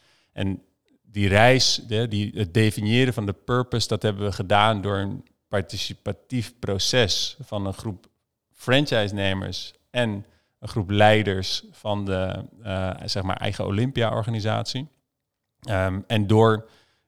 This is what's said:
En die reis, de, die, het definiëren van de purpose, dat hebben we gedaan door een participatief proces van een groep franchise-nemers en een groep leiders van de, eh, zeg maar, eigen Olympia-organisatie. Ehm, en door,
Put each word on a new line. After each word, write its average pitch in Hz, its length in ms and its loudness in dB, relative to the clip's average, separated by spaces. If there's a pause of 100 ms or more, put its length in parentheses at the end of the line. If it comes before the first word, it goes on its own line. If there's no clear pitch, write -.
(340)
En 98 280 -4 (420)
die 101 240 -2
reis, 117 600 6
de, 110 200 -2
die, 104 280 -2
het 87 180 -4
definiëren 113 600 2
van 107 120 -4
de 101 80 -4
purpose, 123 540 -2
dat 107 140 -2
hebben 104 240 -2
we 101 60 -2
gedaan 104 500 2
door 101 160 -2
een 98 280 -6 (220)
participatief - 1120 -6
proces - 840 0
van 104 240 -6
een 95 80 -4
groep 101 320 -10 (480)
franchise-nemers 98 1200 0 (160)
en 110 360 -2 (340)
een - 80 -14
groep 95 220 -4
leiders 104 800 4
van 101 340 -4
de, 95 380 -4 (200)
eh, 95 260 -4 (160)
zeg 95 180 -4
maar, 95 140 -4
eigen 101 280 -4
Olympia-organisatie. 110 1200 -2 (760)
Ehm, 95 460 -2
en 104 200 0
door, 110 420 4 (380)